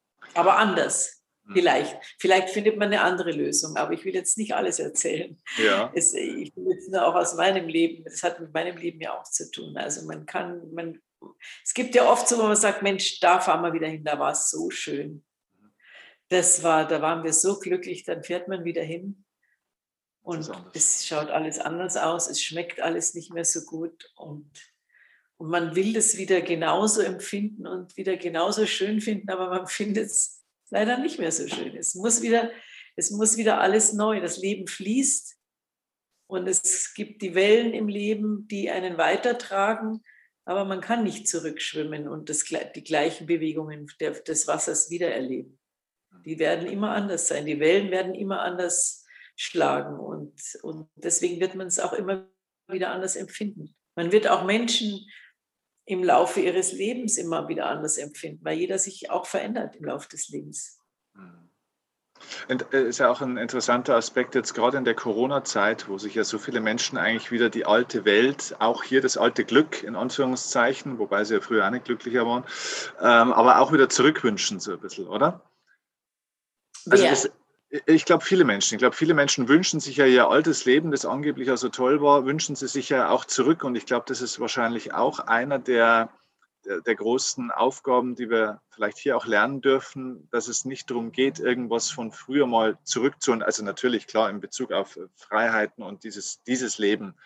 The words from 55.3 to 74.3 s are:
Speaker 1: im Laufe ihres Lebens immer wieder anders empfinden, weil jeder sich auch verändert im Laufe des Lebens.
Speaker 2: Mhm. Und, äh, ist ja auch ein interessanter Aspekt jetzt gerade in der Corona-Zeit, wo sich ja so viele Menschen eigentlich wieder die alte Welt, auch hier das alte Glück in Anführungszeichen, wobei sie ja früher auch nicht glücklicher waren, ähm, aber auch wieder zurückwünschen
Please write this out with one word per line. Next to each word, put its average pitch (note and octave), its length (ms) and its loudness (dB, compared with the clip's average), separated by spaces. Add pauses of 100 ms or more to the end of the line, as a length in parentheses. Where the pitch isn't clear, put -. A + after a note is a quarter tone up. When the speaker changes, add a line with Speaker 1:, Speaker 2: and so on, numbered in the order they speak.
Speaker 1:
im F#3 180 -2
Laufe F3+ 380 4
ihres F3+ 320 0
Lebens A3 440 -2
immer E3 300 -4
wieder C#3+ 200 -4
anders D3+ 300 -4
empfinden, D3+ 460 -12
weil D#3+ 140 -4
jeder F#3 200 -2
sich - 320 -6
auch - 160 -4
verändert - 500 -6
im D3+ 100 -14
Laufe C#3 240 -8
des - 200 -10
Lebens. - 500 -14 (340)
Speaker 2:
Mhm. E2+ 360 -20 (1000)
Und, B2+ 240 -4
äh, C3 140 4
ist A#2+ 100 -4
ja B2+ 120 4
auch B2 120 0
ein B2+ 160 -4
interessanter A#2+ 580 0
Aspekt B2 400 0
jetzt - 180 0
gerade B2+ 240 2
in B2+ 80 -2
der A#2 100 2
Corona-Zeit, A2+ 920 0
wo G2 100 -6
sich G2+ 180 -8
ja A2 80 2
so G#2+ 160 -4
viele A#2+ 200 -4
Menschen A2 380 -2
eigentlich G#2+ 340 -2
wieder A#2 180 2
die A#2 160 -4
alte A2+ 400 2
Welt, A#2+ 540 4
auch A#2 240 0
hier C3 180 2
das B2+ 160 0
alte A#2+ 280 2
Glück D3+ 380 2
in G#2+ 120 -8
Anführungszeichen, B2+ 1040 -2
wobei G2+ 240 0
sie G#2+ 120 0
ja G2 60 2
früher G#2+ 240 2
auch G#2 60 0
nicht B2 140 -6
glücklicher A#2+ 400 0
waren, A#2+ 180 0 (560)
ähm, A#2+ 340 8
aber A#2+ 260 8
auch C3+ 120 6
wieder C#3 160 8
zurückwünschen A#2+ 720 2